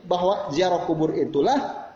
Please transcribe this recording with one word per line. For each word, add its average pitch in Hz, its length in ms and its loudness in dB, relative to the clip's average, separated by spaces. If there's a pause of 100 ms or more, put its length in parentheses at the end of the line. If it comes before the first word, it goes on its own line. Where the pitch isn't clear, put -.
bahwa 180 480 0
ziarah 175 320 2
kubur 160 320 0
itulah - 800 0